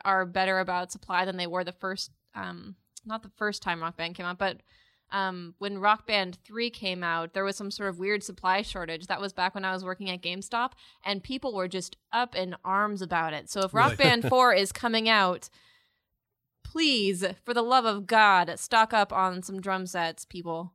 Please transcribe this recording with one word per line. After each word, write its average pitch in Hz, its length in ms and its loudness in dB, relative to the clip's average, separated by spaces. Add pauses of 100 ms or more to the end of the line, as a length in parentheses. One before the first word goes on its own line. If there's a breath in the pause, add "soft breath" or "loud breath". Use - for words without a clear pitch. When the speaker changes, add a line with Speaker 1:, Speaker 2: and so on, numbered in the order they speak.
Speaker 1:
are 190 220 2
better 190 340 2
about 180 320 -2
supply 185 320 -2
than 185 140 -4
they 175 100 -4
were 180 160 -2
the 175 80 -8
first, 190 400 -8 (240)
um, 185 400 -10 (300)
not 220 180 -8
the 202 140 -20
first 208 240 -2
time 170 200 -2
Rock 165 140 -4
Band 165 200 -6
came 180 100 -8
out, 180 120 -4
but, 190 200 -2 (560 soft breath)
um, 185 440 -4
when 202 200 -6
Rock 208 300 2
Band 190 380 0
three 233 240 -4
came 185 340 -6
out, 165 300 -2
there 196 120 -2
was 196 120 -2
some 202 140 -8
sort 202 180 -4
of 175 100 -8
weird 208 240 -2
supply 185 380 0
shortage. 170 460 -8
That 180 120 -4
was 196 140 -6
back 185 220 -2
when 190 100 -6
I 185 80 -2
was 185 100 -6
working 185 260 -8
at 180 120 -6
GameStop, 196 500 -4 (340 soft breath)
and 202 180 -4
people 254 300 -6
were 185 140 -2
just 180 300 -8 (160)
up 240 220 -2
in 180 280 -4
arms 196 380 0
about 165 320 -2
it. - 160 -8
So 202 120 -6
if 190 120 -2
Rock 240 260 6
Speaker 2:
Really? 277 100 6
Speaker 1:
Band 233 160 2
Speaker 2:
<laughs> 240 40 2
Speaker 1:
four 254 240 8
is 196 180 4
coming 226 380 0
out, 196 400 4 (1120 soft breath)
please, 208 600 0 (180)
for 240 100 -4
the 233 80 2
love 240 240 4
of 202 220 -2
God, 196 520 6
stock 220 340 2
up 202 180 2
on 185 320 0
some 190 180 -8
drum 190 240 -4
sets, 165 400 -4
people. 170 500 -8